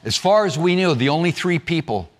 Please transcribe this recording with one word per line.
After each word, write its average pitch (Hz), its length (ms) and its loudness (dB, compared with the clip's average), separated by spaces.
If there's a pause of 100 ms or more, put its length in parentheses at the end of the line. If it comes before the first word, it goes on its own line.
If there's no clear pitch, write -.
As 113 120 -4
far 208 300 2
as 147 120 -2
we 175 180 2
know, 185 180 2
the 127 160 0
only 165 220 0
three 175 280 -2
people 120 500 -4 (100)